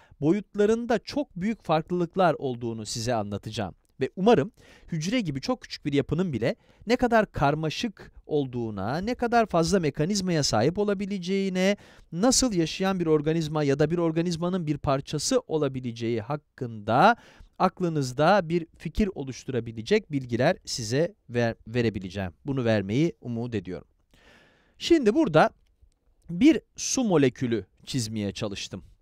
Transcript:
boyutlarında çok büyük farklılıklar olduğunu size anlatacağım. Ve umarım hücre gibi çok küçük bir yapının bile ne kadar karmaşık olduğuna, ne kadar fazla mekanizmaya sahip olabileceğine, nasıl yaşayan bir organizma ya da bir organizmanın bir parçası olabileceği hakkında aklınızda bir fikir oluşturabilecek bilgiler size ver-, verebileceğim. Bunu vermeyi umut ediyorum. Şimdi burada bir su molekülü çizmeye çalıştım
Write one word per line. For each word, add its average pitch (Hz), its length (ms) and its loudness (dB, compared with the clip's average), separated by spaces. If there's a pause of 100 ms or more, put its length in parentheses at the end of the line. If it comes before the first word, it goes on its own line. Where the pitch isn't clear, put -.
(220)
boyutlarında 208 800 0
çok - 360 -6
büyük 196 280 -4
farklılıklar 170 720 0
olduğunu 117 520 -6
size 120 280 -4
anlatacağım. 104 640 -6 (260)
Ve 139 140 -2
umarım 196 360 4 (400)
hücre 180 300 -2
gibi 139 200 -4
çok - 200 -4
küçük - 240 -14
bir 143 80 -4
yapının 151 400 0
bile 123 220 -2 (320)
ne 226 80 2
kadar 226 360 2
karmaşık 156 800 -2 (140)
olduğuna, 123 720 -4
ne 214 180 -4
kadar 233 300 2
fazla 170 340 2
mekanizmaya 180 640 0
sahip 131 340 2
olabileceğine, 196 1000 0 (340)
nasıl 226 420 2
yaşayan 185 460 0
bir 170 60 0
organizma 156 580 2
ya 139 160 2
da 151 120 4
bir 175 60 0
organizmanın 170 680 -2
bir 143 100 -2
parçası 143 640 -2
olabileceği 123 840 -4
hakkında 123 920 0 (440)
aklınızda 165 880 0
bir 170 180 -2 (100)
fikir 196 380 0
oluşturabilecek 120 960 -4
bilgiler 131 540 0
size 131 500 -2 (140)
ver-, 117 260 -2 (120)
verebileceğim. 101 640 -2 (140)
Bunu 135 200 -2
vermeyi 113 560 2
umut 120 340 -6
ediyorum. 90 320 -8 (880)
Şimdi 262 360 4
burada 220 360 4 (800)
bir 220 320 4 (140)
su - 280 -2
molekülü 131 600 2 (200)
çizmeye 110 460 -4
çalıştım 98 520 -8 (180)